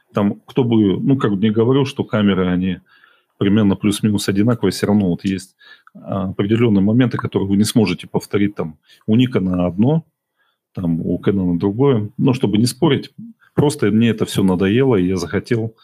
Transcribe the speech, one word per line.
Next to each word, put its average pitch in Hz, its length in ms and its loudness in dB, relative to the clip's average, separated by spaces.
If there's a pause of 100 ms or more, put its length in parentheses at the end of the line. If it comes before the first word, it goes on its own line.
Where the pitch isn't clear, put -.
(120)
Там, 104 340 -2
кто - 180 0
бы, 107 360 2
ну, 135 160 2
как 120 180 0
бы 95 40 -2
не 107 120 0
говорил, 123 360 2
что - 180 -6
камеры, 98 440 0
они 90 320 -2 (580)
примерно 101 380 2
плюс-минус 101 520 -2
одинаковые, 104 440 0
всё - 140 -10
равно 101 220 2
вот 85 160 -4
есть, 95 320 -6 (380)
а, 98 340 -6
определённые 107 540 0
моменты, 110 360 2
которые 101 300 -4
вы 101 80 0
не 104 80 2
сможете 104 420 0
повторить. 101 480 -4
Там 80 240 -10 (280)
у 110 100 2
Никона 92 500 0
одно, 120 380 0 (680)
там 85 260 -4
у 90 180 -4
Кэнона 92 400 -2
другое. 104 600 0
Но 135 160 2
чтобы 104 240 0
не 120 80 4
спорить, 135 440 -2 (440)
просто 143 360 0
мне 113 200 2
это 107 160 -2
всё - 180 -2
надоело, 98 520 2
и 90 120 2
я 92 80 -2
захотел, 101 680 -4